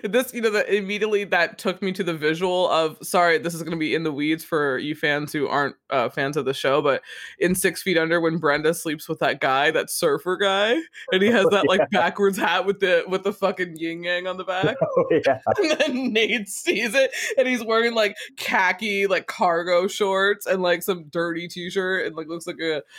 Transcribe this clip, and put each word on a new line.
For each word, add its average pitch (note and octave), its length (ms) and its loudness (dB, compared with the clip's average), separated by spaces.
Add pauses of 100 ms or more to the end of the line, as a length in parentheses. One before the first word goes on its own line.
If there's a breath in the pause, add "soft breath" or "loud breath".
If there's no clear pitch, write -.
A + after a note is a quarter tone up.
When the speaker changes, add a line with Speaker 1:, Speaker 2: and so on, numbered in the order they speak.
Speaker 1:
This, A#3 300 0
you A#3 80 -6
know, A3 80 2
that G#3 180 0
immediately G3+ 560 0
that E3+ 320 0
took F#3 240 -4
me F#3+ 120 -2
to F3+ 120 -2
the E3+ 80 -2
visual E3 560 0
of, D#3 320 2
sorry, E3+ 380 4
this E3 160 -4
is D#3+ 80 -8
gonna E3 160 -6
be D3+ 160 0
in D#3+ 80 0
the D#3 100 -2
weeds D3+ 320 -2
for C#3+ 320 0
you D3 180 -4
fans D3 380 -2
who D3 160 -2
aren't, C#3 260 0 (140)
uh, B2 220 0
fans C#3+ 260 -2
of C#3+ 80 -2
the C3 80 -2
show, C#3+ 300 0
but C#3 180 2 (380 loud breath)
in F3+ 160 2
Six F#3 280 -2
Feet F3+ 140 0
Under, E3 240 2
when E3 160 0
Brenda D#3 380 2
sleeps D#3 340 -6
with D#3+ 120 -4
that C3+ 200 0
guy, C#3 300 4
that D#3 180 0
surfer E3 480 0
guy, G3+ 460 2 (300 loud breath)
and F#3+ 100 4
he G#3 80 4
has G#3 160 4
Speaker 2:
<laughs> - 0 -
Oh, - 20 2
Speaker 1:
that, F#3+ 180 2
like, F#3 140 4
Speaker 2:
yeah. - 180 2
Speaker 1:
backwards F#3+ 380 2
hat F3+ 300 0
with G3 140 -2
the, F3+ 280 4
with F#3 140 -2
the G3+ 100 -2
fucking F#3 460 -2
yin E3 260 -8
yang F3+ 220 -2
on F#3 100 -6
the F#3 80 -8
back. F#3+ 360 0
Speaker 2:
<laughs> D#5+ 60 0 (120)
Oh, E3+ 120 2
yeah. - 280 2 (100)
Speaker 1:
<laughs> - 140 2
And D4+ 180 2
then C4 320 0
Nate A3+ 380 0
sees A3+ 440 -2
it, C4+ 160 4 (280 loud breath)
and B3+ 100 2
he's B3 160 -2
wearing, A3+ 300 2
like, G#3 220 0 (200 loud breath)
khaki, G3 680 0
like, F3+ 220 0
cargo F3 600 2
shorts G3 560 0
and, F#3 160 0
like, F3 220 2
some F3 220 -4
dirty E3+ 440 -4
t-shirt F3+ 580 -4
and, D#3+ 100 -6
like, D#3+ 120 -10
looks E3 180 -10
like E3 160 -8
a, D#3+ 200 -2 (160 loud breath)